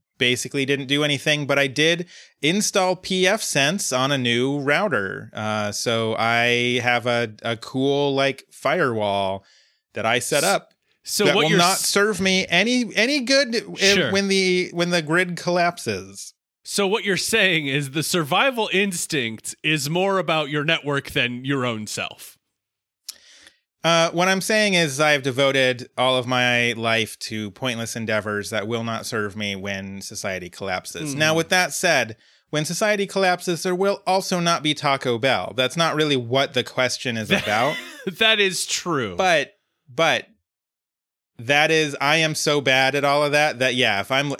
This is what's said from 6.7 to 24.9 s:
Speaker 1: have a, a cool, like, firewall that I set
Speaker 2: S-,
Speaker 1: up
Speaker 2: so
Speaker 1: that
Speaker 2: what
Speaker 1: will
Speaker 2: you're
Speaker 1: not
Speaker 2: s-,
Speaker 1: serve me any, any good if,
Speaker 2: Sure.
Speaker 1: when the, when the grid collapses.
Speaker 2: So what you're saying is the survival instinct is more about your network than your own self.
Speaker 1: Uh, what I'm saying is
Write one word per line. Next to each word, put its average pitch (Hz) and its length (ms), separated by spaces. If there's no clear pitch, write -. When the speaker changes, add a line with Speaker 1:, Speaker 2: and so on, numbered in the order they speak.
Speaker 1:
have 120 240
a, 120 360
a 113 160
cool, 139 560
like, 139 360
firewall 104 920
that 117 140
I 120 140
set 147 220
Speaker 2:
S-, 175 80
Speaker 1:
up - 240
Speaker 2:
so - 200
Speaker 1:
that 147 120
Speaker 2:
what 208 80
Speaker 1:
will 160 60
Speaker 2:
you're 170 80
Speaker 1:
not 175 160
Speaker 2:
s-, - 140
Speaker 1:
serve 202 320
me 190 280
any, 233 360
any 262 240
good 262 340
if, 175 240
Speaker 2:
Sure. 196 340
Speaker 1:
when 196 160
the, 185 460
when 175 160
the 175 120
grid 170 340
collapses. 139 1000
Speaker 2:
So 202 220
what 196 180
you're 190 120
saying 185 520
is 135 240
the 151 100
survival 196 680
instinct 165 920
is 156 260
more 190 300
about 156 320
your 147 140
network 143 480
than 123 320
your 135 200
own 110 220
self. - 480
Speaker 1:
Uh, 165 260
what 175 180
I'm 190 120
saying 214 340
is 151 260